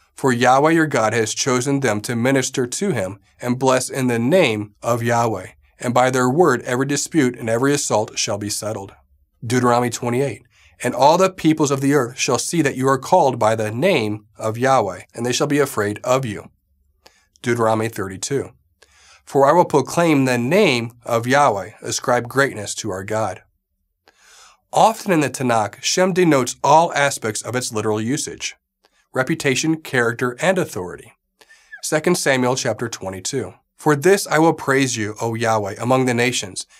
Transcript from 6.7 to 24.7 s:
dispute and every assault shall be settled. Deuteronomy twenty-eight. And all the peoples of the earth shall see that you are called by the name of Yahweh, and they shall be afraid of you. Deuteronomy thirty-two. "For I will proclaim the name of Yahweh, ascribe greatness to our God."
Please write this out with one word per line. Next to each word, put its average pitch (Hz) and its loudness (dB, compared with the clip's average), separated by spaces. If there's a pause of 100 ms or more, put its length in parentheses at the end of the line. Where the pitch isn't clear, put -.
dispute 139 0
and 113 -6
every 127 2
assault 113 -2
shall 107 -4
be 104 -8
settled. 101 -8 (520)
Deuteronomy 123 2
twenty-eight. 120 -4 (400)
And 123 -4
all 143 4
the 185 4
peoples 156 0
of 135 -2
the 139 2
earth 127 0
shall 120 -2
see 170 -2
that 135 0
you 135 -2
are 135 2
called 135 2
by 113 2
the 107 -2
name 117 -2 (120)
of 110 -6
Yahweh, 117 0 (120)
and 117 -8
they 123 -2
shall 139 -2
be 143 0
afraid 104 -2
of 131 0
you. 98 -10 (920)
Deuteronomy 113 2
thirty-two. 98 -8 (720)
"For 135 4
I 143 8
will 170 4
proclaim 151 2
the 123 0
name 127 2 (120)
of 117 -2
Yahweh, 123 2 (100)
ascribe 120 -2
greatness 120 -2
to 110 -8
our 95 -6
God." 104 -4 (1300)